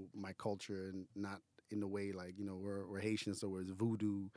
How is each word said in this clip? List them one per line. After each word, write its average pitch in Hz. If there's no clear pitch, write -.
my 98
culture 98
and 95
not 98
in 104
the 98
way, 101
like, 92
you 101
know, 98
we're, 98
we're 98
Haitian, 104
so 95
it's 92
voodoo 101